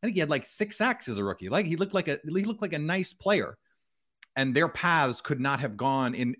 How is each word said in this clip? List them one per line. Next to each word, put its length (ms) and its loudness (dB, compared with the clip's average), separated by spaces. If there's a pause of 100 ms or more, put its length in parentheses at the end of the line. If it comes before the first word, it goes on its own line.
I 40 -2
think 100 0
he 40 2
had, 80 0
like, 160 0
six 320 -4
sacks 320 0
as 100 -2
a 60 0
rookie. 240 -4
Like, 180 2
he 100 0
looked 180 -2
like 140 0
a, 160 -2
he 200 -2
looked 160 -4
like 120 -4
a 80 -2
nice 320 -2
player. 440 0 (800)
And 200 0
their 140 4
paths 520 2
could 200 -4
not 200 0
have 160 -4
gone 400 2
in, 240 0